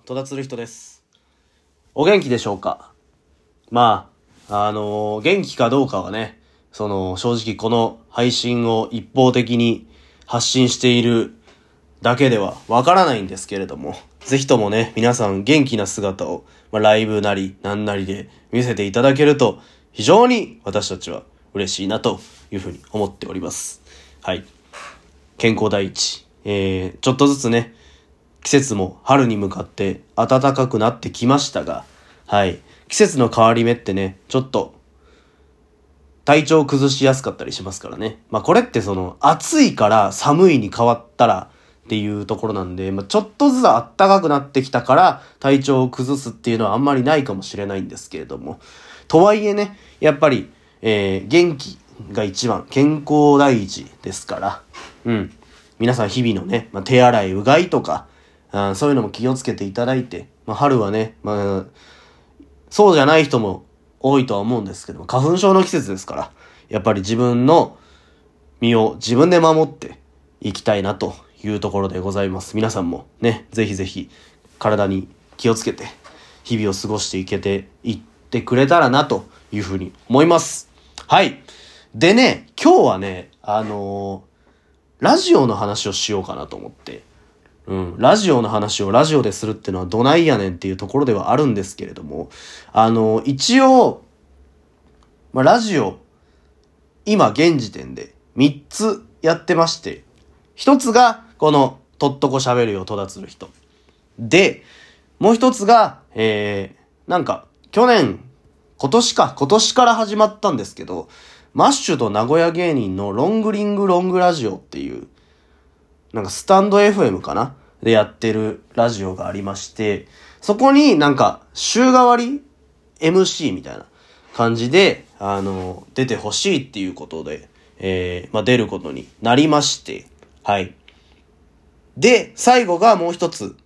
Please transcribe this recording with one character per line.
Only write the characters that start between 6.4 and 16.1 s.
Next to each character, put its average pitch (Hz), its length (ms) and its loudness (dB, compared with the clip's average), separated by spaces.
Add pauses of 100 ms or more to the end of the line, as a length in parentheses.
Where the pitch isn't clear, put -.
そ 107 160 -8
の、 95 300 -6
正 120 260 -4
直 110 120 -8
こ 110 160 -6
の 117 260 0 (140)
配 120 200 0
信 120 360 -2
を 110 240 0
一 117 200 -10
方 127 200 4
的 120 260 -2
に 117 300 0 (400)
発 120 180 -4
信 127 240 2
し - 80 -6
て 123 120 2
い 120 120 2
る 113 320 0 (720)
だ 120 140 0
け 135 120 4
で 117 80 2
は 98 180 -4 (120)
わ 120 160 2
か 170 100 4
ら 185 120 6
な 139 100 0
い 101 80 -6
ん 92 40 -8
で 95 80 -14
す - 120 -14
け 101 100 -8
れ 95 80 -8
ど 76 100 -12
も、 71 200 -12 (240)
ぜ - 180 -2
ひ 135 80 -4
と 131 140 4
も 101 100 0
ね、 110 260 -2
皆 120 200 2
さ 117 160 -2
ん 98 120 -4
元 143 220 4
気 131 100 -4
な 104 120 -4
姿 95 400 -6